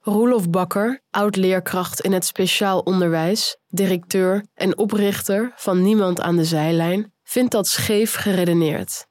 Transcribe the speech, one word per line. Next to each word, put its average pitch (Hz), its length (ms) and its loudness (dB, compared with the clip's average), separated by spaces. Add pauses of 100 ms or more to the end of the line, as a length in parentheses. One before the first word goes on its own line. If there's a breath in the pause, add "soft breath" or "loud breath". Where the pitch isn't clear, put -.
Roelof 214 500 2
Bakker, 196 500 -2 (100)
oud-leerkracht 185 880 0
in 196 120 0
het 185 120 0
speciaal 190 560 0
onderwijs, 175 760 0 (120)
directeur 190 760 0 (100)
en - 240 -2
oprichter 208 760 -2
van 185 260 0
Niemand 190 380 2
aan 175 160 0
de 165 80 2
Zijlijn, 165 680 0 (100)
vindt 254 300 -2
dat 208 140 0
scheef - 480 0
geredeneerd. 175 960 -2